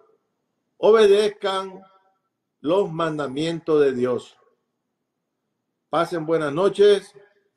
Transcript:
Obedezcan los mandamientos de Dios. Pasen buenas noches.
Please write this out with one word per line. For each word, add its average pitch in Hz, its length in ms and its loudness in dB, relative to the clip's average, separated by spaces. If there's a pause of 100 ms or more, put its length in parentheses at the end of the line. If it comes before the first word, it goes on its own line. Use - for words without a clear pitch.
(760)
Obedezcan 196 1040 2 (800)
los 170 300 -2
mandamientos 156 880 -4
de 139 140 2
Dios. 123 460 -6 (1500)
Pasen 165 380 -4
buenas 156 260 -2
noches. 196 600 2 (440)